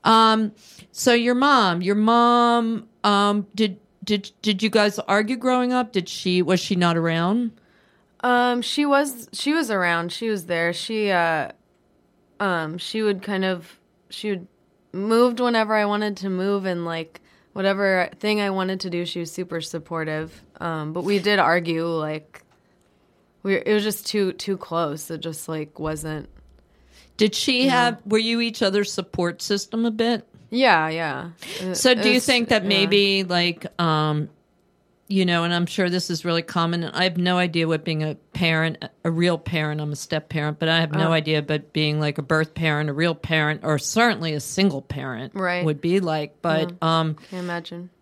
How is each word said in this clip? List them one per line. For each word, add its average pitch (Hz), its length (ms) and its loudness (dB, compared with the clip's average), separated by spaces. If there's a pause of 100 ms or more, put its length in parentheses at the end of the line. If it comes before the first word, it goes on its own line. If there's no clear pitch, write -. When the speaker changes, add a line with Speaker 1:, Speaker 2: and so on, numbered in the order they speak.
Speaker 1:
Um, 220 480 6 (400)
so - 220 2
your 240 200 4
mom, 247 480 4
your 196 120 2
mom, 240 920 4 (160)
um, 202 500 2
did, 202 240 0 (260)
did, 208 260 -2 (120)
did 208 200 0
you 220 80 0
guys 208 280 2
argue 214 380 0
growing 247 360 0
up? 247 200 -2
Did 180 160 -2
she, 180 340 0
was 175 180 2
she - 160 -2
not 175 200 2
around? 170 560 0 (680)
Speaker 2:
Um, 247 420 2
she 294 220 -2
was, 277 480 0
she - 220 -2
was 302 160 0
around. 175 420 0
She 233 160 -6
was 196 180 -4
there. 170 260 0
She, 214 380 -2
uh, 165 400 0 (920)
um, 170 380 -2
she 220 240 -6
would 202 200 0
kind 196 220 -2
of, 180 340 -4 (320)
she - 200 -6
would 185 160 -6 (460)
moved 226 480 2
whenever 226 340 2
I 214 120 2
wanted 208 320 -2
to 190 120 -6
move, 190 340 -2
and, 175 200 -4
like, 165 360 -8 (320)
whatever 190 560 0 (120)
thing 214 200 0
I 202 100 0
wanted 190 300 -2
to 190 100 -8
do, 175 160 -4
she 175 140 -8
was 165 120 -8
super 175 280 -8
supportive. 160 840 -8 (180)
Um, 156 320 -6
but 175 120 -6
we 202 140 2
did 202 200 2
argue, 165 480 2
like, 156 560 -6 (1000)
we, 196 140 0
it - 160 -2
was 214 120 2
just 214 220 -6
too, 196 260 0
too 196 240 -6
close. 160 540 -6
It 160 100 -8
just, 160 280 -10
like, 156 300 -8
wasn't. 156 500 -6 (880)
Speaker 1:
Did 214 180 4
she 254 320 0
Speaker 2:
Yeah. 269 40 4
Speaker 1:
have, 240 340 2
were 214 140 2
you 233 220 0
each 233 220 -2
other's 202 300 0
support 170 480 -4
system 220 460 -2
a 233 40 2
bit? 226 360 0 (240)
Speaker 2:
Yeah, 208 380 4
yeah. 160 420 -4 (300)
It, 185 160 -4
Speaker 1:
So 254 180 4
do 233 60 -2
Speaker 2:
it 202 60 2
Speaker 1:
you 247 80 4
Speaker 2:
was, 254 120 2
Speaker 1:
think 240 240 2
that 220 120 4
Speaker 2:
yeah. 190 60 -2
Speaker 1:
maybe, 196 560 4
like, 175 420 0 (140)
um, 151 480 2 (800)
you 190 160 2
know, 170 200 2
and 170 100 0
I'm 175 120 2
sure 180 220 0
this 175 220 -2
is 165 140 -4
really 170 180 0
common, 170 400 -2
and 160 120 -8
I 180 100 0
have 175 120 0
no 180 220 2
idea 170 300 0
what 156 160 0
being 156 180 -2
a 156 140 -4 (160)
parent, 160 520 0 (200)
a 170 60 0
real 170 280 2
parent, 156 420 -4
I'm 147 120 -4
a 143 40 -8
step - 320 -6
parent, 151 300 -4
but 160 100 -2
I 165 120 4
have 160 120 0
no 160 160 2
Speaker 2:
Oh. 165 40 2
Speaker 1:
idea, 156 300 0
but 151 300 -4
being, 151 280 0
like, 151 180 -2
a 156 40 -6
birth 156 320 0
parent, 151 360 0
a - 20 -4
real 160 220 0
parent, 156 480 0
or 151 160 0
certainly 208 560 0
a 147 60 -4
single 156 420 0
parent 131 520 -10
Speaker 2:
Right. 180 300 -2
Speaker 1:
would 151 160 -2
be 175 200 0
like. 156 420 -4
But, 160 300 0 (100)
Speaker 2:
Yeah. 165 180 2
Speaker 1:
um, 160 140 -2 (160)
Speaker 2:
Can't 180 140 -10
imagine. 175 460 -10 (120)